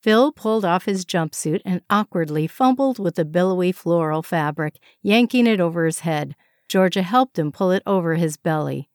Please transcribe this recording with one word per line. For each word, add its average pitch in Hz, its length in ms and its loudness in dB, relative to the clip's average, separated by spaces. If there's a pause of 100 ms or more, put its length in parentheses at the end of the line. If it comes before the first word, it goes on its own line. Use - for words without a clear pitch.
Phil 233 320 4
pulled 220 320 -2
off 175 220 0
his 190 180 -2
jumpsuit 165 600 -4
and 180 240 -4
awkwardly 160 600 -2
fumbled 262 500 0
with 185 160 -2
the 170 100 0
billowy 180 460 0
floral 165 520 -2
fabric, 156 580 -4 (200)
yanking 233 460 2
it 220 140 2
over 170 260 0
his 160 140 -2
head. 147 340 -4 (340)
Georgia 185 340 2
helped 247 360 0
him 151 140 -2
pull 185 180 0
it 190 160 0
over 170 300 0
his 160 200 -2
belly. 147 580 -4